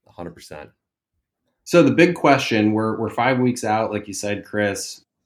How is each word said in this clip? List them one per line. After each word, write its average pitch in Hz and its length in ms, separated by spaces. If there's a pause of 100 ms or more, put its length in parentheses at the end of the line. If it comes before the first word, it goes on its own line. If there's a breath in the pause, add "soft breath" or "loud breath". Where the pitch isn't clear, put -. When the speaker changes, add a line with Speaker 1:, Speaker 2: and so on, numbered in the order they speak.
Speaker 1:
A - 60
hundred 87 220
percent. - 360 (920)
Speaker 2:
So 175 180
the 135 120
big 175 200
question, 120 580
we're, 110 260
we're 110 100
five 123 300
weeks 123 260
out, 110 260
like 104 180
you 98 60
said, 101 300
Chris. 101 580 (240)